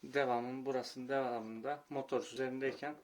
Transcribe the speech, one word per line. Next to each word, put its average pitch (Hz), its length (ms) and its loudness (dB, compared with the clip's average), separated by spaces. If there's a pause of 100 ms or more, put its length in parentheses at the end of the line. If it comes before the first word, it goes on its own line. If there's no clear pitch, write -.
devamın, 131 600 2
burasının 127 420 -2
devamında 123 800 0
motor 135 320 2
üzerindeyken 131 800 -2